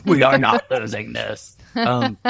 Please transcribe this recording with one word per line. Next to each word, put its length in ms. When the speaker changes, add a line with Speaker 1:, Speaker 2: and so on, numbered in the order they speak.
Speaker 1:
"We 180
are 140
not 300
Speaker 2:
<laughs> 40
Speaker 1:
losing 420
this." 420
Um, 420